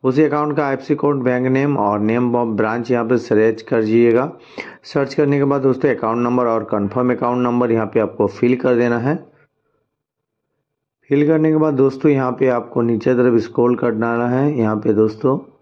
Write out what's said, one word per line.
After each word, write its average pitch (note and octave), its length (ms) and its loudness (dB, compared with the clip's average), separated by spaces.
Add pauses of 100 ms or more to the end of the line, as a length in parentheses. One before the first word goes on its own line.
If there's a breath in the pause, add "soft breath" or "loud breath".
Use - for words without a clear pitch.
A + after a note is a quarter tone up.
उसी C3 200 2
अकाउंट D3 340 -2
का C#3+ 100 0
आईएफ़एससी C3+ 280 -2
कोड, C#3+ 280 -2
बैंक B2+ 240 0
नेम C3+ 300 0
और G#2 240 0
name A#2+ 340 0
of A#2 220 -2
branch A2+ 340 -2
यहाँ A#2 140 0
पे A#2+ 140 0
सर्च A2 440 2
करिएगा। A#2 680 2 (540 loud breath)
सर्च C#3 280 -2
करने C#3+ 240 2
के C#3 80 2
बाद C#3 160 0
दोस्तों C3 280 0
अकाउंट A#2 340 -2
नंबर B2 240 0
और A2+ 240 0
कन्फर्म A#2+ 420 -2
अकाउंट B2 300 -2
नंबर A#2+ 280 0
यहाँ A2+ 140 0
पे A2+ 140 -2
आपको G#2 300 0
फिल B2 260 0
कर B2+ 200 0
देना A#2+ 240 0
है। C#3 180 -2 (1900 soft breath)
फिल C#3+ 180 2
करने D#3+ 240 2
के D#3 60 2
बाद D#3 160 0
दोस्तों C3+ 380 2
यहाँ C3 200 0
पे C3 180 0
आपको A#2+ 320 -2
नीचे A#2 320 0
तरफ A#2+ 280 4
स्क्रॉल A#2+ 340 0
कर A#2+ 160 -2
डालना A#2 380 -2
है। C#3 280 0
यहाँ G#2+ 180 0
पे G#2 180 -2
दोस्तों A2 440 0 (240)